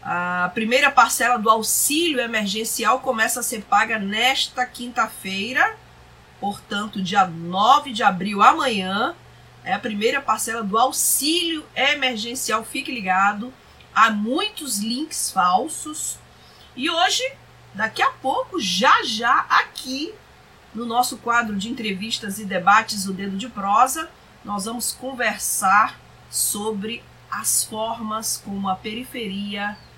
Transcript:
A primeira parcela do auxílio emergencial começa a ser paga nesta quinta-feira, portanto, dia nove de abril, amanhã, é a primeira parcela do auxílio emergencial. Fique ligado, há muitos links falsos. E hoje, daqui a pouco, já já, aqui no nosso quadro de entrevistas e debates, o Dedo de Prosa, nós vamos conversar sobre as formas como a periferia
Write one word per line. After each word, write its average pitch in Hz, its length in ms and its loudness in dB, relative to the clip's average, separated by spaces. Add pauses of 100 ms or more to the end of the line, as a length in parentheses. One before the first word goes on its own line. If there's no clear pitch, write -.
A 180 460 -2
primeira 240 340 2
parcela 247 480 4
do 220 140 2
auxílio 277 680 2
emergencial 226 800 0
começa 233 400 0
a - 20 -4
ser 214 220 -6
paga 226 340 2
nesta 233 640 0
quinta-feira, 240 1120 -2 (640)
portanto, 202 640 -6
dia 190 240 4
nove 190 680 2
de 220 120 -2
abril, 196 360 2
amanhã, 233 760 4 (480)
é - 80 -4
a - 80 -2
primeira 233 420 0
parcela 226 400 -2
do 202 160 0
auxílio 311 960 2
emergencial. 247 920 -2
Fique 262 280 -8
ligado, 202 600 0 (400)
há 202 160 6
muitos 254 680 -2
links 240 540 -4
falsos. - 880 0 (560)
E 254 120 -2
hoje, 349 360 2 (500)
daqui 214 260 -4
a 523 120 2
pouco, 359 480 -2
já 233 420 4
já, 240 460 2
aqui 285 680 -2 (580)
no 233 140 -8
nosso 240 320 0
quadro 233 380 0
de 196 120 -4
entrevistas 214 680 -4
e 220 60 -10
debates, 196 640 2
o 190 40 -4
Dedo 196 240 -6
de 233 120 -6
Prosa, 233 600 2 (360)
nós 202 220 -6
vamos 233 260 -6
conversar 226 1080 0 (320)
sobre 214 720 -4 (260)
as - 360 -2
formas 220 800 -4
como 196 240 -4
a 190 80 0
periferia 208 1000 -8 (220)